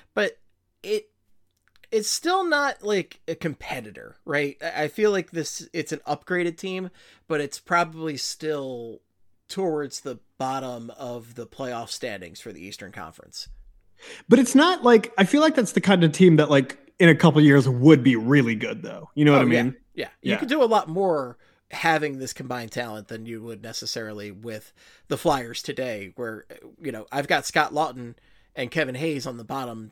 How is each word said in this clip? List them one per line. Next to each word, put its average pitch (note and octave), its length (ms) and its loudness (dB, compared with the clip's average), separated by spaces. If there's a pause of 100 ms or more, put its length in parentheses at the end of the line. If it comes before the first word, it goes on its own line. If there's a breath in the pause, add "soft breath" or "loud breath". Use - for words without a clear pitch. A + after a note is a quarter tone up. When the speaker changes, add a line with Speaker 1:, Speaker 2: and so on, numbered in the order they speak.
(140 soft breath)
Speaker 1:
but G#3 240 -4 (460)
it, G#3 260 -6 (840)
it's G#3+ 160 -2
still F#4 380 -2
not, C#4+ 380 -2
like, G3+ 440 -4
a E3 60 -4
competitor, A2 920 -10
right? C#3+ 360 -4
I, D#3+ 220 -6
I D3+ 60 -2
feel G#3+ 200 0
like F#3+ 220 -2
this, E3 420 -8
it's E3 180 -6
an D3+ 160 -8
upgraded F3 500 -4
team, F#3 340 -10 (360 soft breath)
but D3+ 140 -4
it's C#3+ 180 -10
probably D#3+ 560 -2
still C3 840 -8 (480)
towards D#3 500 -6
the B2+ 180 -12 (200)
bottom C3 540 -6
of A#2+ 440 -12
the A#2 100 -12
playoff A#2+ 440 -10
standings F#2+ 500 -10
for A2 140 -16
the E2 120 -16
Eastern G2 280 -16
Conference. - 560 -16 (800 loud breath)
Speaker 2:
But A#3+ 100 8
it's B3+ 160 2
not E4+ 260 4
like, A#3+ 360 6
I G3 80 4
feel C#4+ 160 2
like D#4 140 2
that's A#3 180 0
the F#3+ 80 0
kind F#3 240 4
of D3+ 80 2
team F3 240 8
that, D3 120 4
like, C#3 300 2 (200)
in E3+ 100 10
a D#3 60 10
couple D#3 260 6
years C#3 260 8
would C3+ 340 8
be B2 140 6
really A#2 400 2
good, A2 260 -6
though. G2+ 320 -14
You D3+ 120 2
know D3 80 8
what C#3 80 6
Speaker 1:
Oh, B2 80 4
Speaker 2:
I - 20 4
Speaker 1:
yeah. A#2+ 120 4
Speaker 2:
mean? C3 120 -2 (180)
Speaker 1:
Yeah. D3+ 140 -10 (140)
You - 100 -2
Speaker 2:
Yeah. - 60 0
Speaker 1:
could C#4+ 100 -6
do C#4 160 2
a - 20 2
lot A3 220 0
more D#3+ 500 -2 (320)
having D3+ 480 -2
this C3 140 -10
combined B2 400 -12
talent A2 380 -10
than A2+ 160 -14
you A2+ 180 -14
would A2+ 180 -16
necessarily G#2+ 720 -12
with G#2+ 400 -14 (380 soft breath)
the D3 80 -4
Flyers B2+ 440 -2
today, A2 540 -10
where, A2 300 -12 (360)
you C3+ 120 -8
know, G#2+ 180 -14
I've C#3 160 -6
got D3 180 -2
Scott - 280 -2
Laughton B2+ 420 -4 (400)
and B2 160 -8
Kevin C#3 240 -2
Hayes C#3+ 320 -6
on B2+ 80 -10
the A#2 80 -14
bottom A#2 480 -10